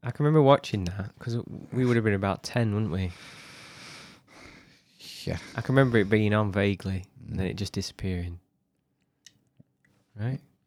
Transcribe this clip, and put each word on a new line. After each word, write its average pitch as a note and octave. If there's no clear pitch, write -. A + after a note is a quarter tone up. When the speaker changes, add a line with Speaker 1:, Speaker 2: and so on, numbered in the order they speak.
Speaker 1:
I B2+
can D3
remember D#3
watching C3+
that, G2
'cause A#2
we B2+
would A#2+
have A2+
been G#2
about G2
ten, A2+
wouldn't G#2+
we? F2+
Speaker 2:
Yeah. F2
Speaker 1:
I A#2+
can C3
remember B2
it G2
being G#2+
on G#2+
vaguely, F#2+
and G#2
then F#2
Speaker 2:
Mm. F#2
Speaker 1:
it -
just G2
disappearing. F2
Right? B2